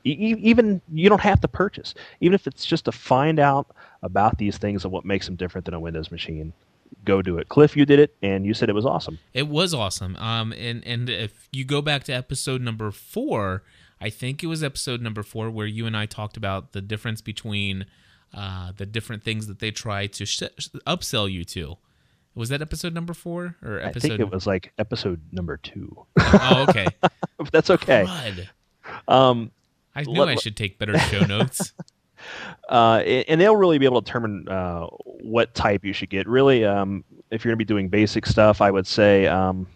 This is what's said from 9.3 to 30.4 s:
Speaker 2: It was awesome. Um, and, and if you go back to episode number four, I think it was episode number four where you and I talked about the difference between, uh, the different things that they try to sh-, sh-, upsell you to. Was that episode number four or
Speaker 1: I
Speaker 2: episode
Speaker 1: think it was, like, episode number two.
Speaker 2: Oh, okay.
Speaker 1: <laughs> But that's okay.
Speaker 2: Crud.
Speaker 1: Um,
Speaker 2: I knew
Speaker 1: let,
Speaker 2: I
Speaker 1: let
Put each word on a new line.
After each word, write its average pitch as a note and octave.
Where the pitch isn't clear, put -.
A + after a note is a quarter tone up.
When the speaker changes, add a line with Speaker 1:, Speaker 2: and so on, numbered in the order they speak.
Speaker 2:
It C#3
was E3
awesome. F#2+
Um, A2+
and, A#2
and A#2+
if G#2
you C3
go C#3+
back D3
to C3+
episode B2+
number A2
four, G#2+
I G#2
think C3
it E3+
was D#3+
episode C3+
number A2
four A2
where G#2+
you G#2+
and A2
I G#2+
talked G#2+
about G2
the G2+
difference G#2+
between, G2+
uh, F#2
the G2+
different G#2+
things A2
that G2
they A2
try G2+
to G2+
sh-, -
sh-, -
upsell A2
you F2+
to. D#2
Was A#2
that C#3+
episode D#3+
number E3+
four F3
or G#2+
Speaker 1:
I -
Speaker 2:
episode A#2
Speaker 1:
think A2+
it G#2
was, F#2+
like, F#2+
episode G2+
number F2
two. -
Speaker 2:
Oh, C3+
okay. F#2+
Speaker 1:
<laughs> -
But D3+
that's -
okay. C3+
Speaker 2:
Crud. G#2+
Speaker 1:
Um, B2
Speaker 2:
I C#3
knew C#3
Speaker 1:
let, C3+
Speaker 2:
I C3+
Speaker 1:
let A#2